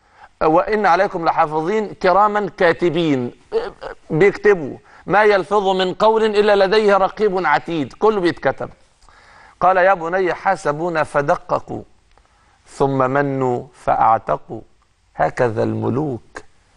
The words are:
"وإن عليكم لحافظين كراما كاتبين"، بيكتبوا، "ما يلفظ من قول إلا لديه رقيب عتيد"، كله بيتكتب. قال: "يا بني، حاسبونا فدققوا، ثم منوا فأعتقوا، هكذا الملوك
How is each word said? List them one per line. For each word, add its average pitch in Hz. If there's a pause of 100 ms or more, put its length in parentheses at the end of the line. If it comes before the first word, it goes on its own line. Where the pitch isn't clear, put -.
(420)
"وإن 190
عليكم 185
لحافظين 160
كراما 202
كاتبين"، 156 (800)
بيكتبوا، 165 (280)
"ما 196
يلفظ 202
من 185
قول 220
إلا 208
لديه 202
رقيب 190
عتيد"، 151
كله 214
بيتكتب. 139 (920)
قال: 185
"يا 185
بني، 170
حاسبونا 160
فدققوا، 143 (840)
ثم 139 (140)
منوا 135 (100)
فأعتقوا، 117 (540)
هكذا 120
الملوك 113 (560)